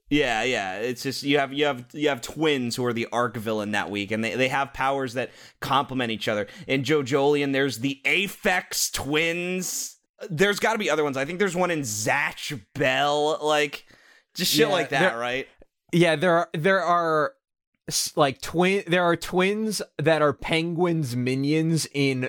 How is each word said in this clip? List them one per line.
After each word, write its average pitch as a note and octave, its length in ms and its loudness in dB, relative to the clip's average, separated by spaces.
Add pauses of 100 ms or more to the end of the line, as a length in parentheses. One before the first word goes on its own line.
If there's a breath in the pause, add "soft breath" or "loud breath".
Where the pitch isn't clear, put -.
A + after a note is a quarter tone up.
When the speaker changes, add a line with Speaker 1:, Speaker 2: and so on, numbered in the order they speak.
(100)
Speaker 1:
Yeah, B2+ 320 2
yeah. G#2 340 -2
It's A#2+ 260 -4
just, C3+ 200 -6
you C#3+ 160 2
have, C3+ 140 -2
you C#3+ 120 0
have, B2+ 280 -2
you D3 180 0
have B2+ 100 -4
twins C#3 560 -2
who B2+ 80 -2
are B2 80 0
the A2+ 180 -4
arc A#2+ 260 0
villain G#2+ 360 -4
that F#2+ 180 -2
week, G2+ 200 -4
and A2 120 -2
they, A2 140 -2
they B2+ 120 2
have C#3 260 -2
powers C3+ 400 -2
that B2 160 -6 (300 loud breath)
complement B2+ 520 0
each G#2 160 -6
other. G#2 180 0 (220 loud breath)
In C#3 140 0
JoJolion, C#3+ 680 2
there's C3+ 260 0
the C3+ 260 -4
Aphex F3+ 880 -2
twins. E3+ 1040 -4 (320)
There's G3 320 2
gotta A3+ 180 2
be F3+ 120 0
other D#3 120 2
ones. C#3 140 0
I C3+ 80 -2
think E3+ 140 -6
there's F#3 180 0
one F3+ 140 0
in D#3+ 100 -2
Zatch C3 800 -4 (140)
Bell, C#3+ 680 2
like, D3 440 0 (480 soft breath)
just F3 180 -2
shit G#3+ 160 4
Speaker 2:
Yeah, G3 40 0
Speaker 1:
like E3 180 0
that, C#3 220 2
Speaker 2:
there A#2 60 -6
Speaker 1:
right? B2 300 -4 (420)
Speaker 2:
Yeah, E3 260 4
there E3+ 180 4
are, E3 180 2
there F#3 300 2
are E3 500 2 (560)
s-, - 260 -4
like, C#3+ 280 2
twin, F#3 440 2
there F3 180 2
are E3+ 120 4
twins G3 640 0 (180)
that D#3 220 2
are D3+ 140 4
Penguin's E3 800 0
minions C#3+ 800 0
in C3+ 340 0